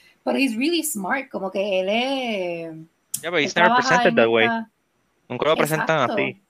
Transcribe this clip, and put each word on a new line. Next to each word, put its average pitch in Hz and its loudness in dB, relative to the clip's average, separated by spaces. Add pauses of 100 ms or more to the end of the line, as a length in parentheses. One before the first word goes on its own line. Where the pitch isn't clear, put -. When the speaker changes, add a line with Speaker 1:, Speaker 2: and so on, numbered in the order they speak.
(240)
Speaker 1:
pero 240 -2
he's 254 0
really 311 -2
smart, 226 -6
como 190 -6
que 190 -2
él 185 -2
es 196 -6
Speaker 2:
Yeah, 160 -8
but 175 0
he's 147 0
Speaker 1:
él 175 4
Speaker 2:
never 226 6
Speaker 1:
trabaja 247 2
Speaker 2:
presented - 4
Speaker 1:
en 233 2
Speaker 2:
that 117 6
way. 113 4
Speaker 1:
esta 226 -2 (580)
Speaker 2:
Nunca 123 -2
lo 156 4
presentan 160 0
Speaker 1:
Exacto. - 0
Speaker 2:
así. 131 -4